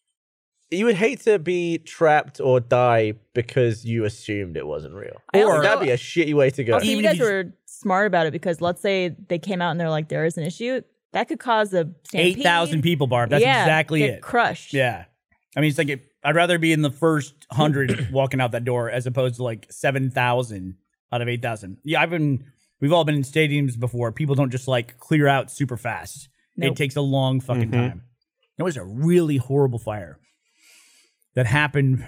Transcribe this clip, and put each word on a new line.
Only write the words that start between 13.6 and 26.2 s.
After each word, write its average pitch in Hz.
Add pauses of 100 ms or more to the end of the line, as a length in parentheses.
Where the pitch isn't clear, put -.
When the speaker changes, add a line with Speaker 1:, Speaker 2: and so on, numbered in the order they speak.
Speaker 3:
exactly 160
Speaker 2:
get 139
Speaker 3:
it. 101
Speaker 2:
crushed. 185
Speaker 3:
Yeah. 120 (500)
I 135
mean, 151
it's 143
like, 156
it, 135 (200)
I'd 151
rather 170
be 160
in 151
the 147
first 160 (160)
hundred 135
<clears throat> -
walking 131
out 120
that 120
door 123
as 120
opposed 127
to, 123
like, 117
seven 135
thousand 120 (340)
out 120
of 120
eight 120
thousand. 107
Yeah, 151
I've 165
been, 151 (360)
we've 143
all 170
been 151
in 143
stadiums 143
before. 120
People 143
don't 135
just, 127
like, 123
clear 147
out 135
super 127
fast. 107 (280)